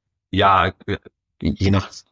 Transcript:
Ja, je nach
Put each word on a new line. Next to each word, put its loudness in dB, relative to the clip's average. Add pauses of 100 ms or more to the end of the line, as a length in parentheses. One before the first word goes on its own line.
(340)
Ja, 2 (720)
je 0
nach 0 (220)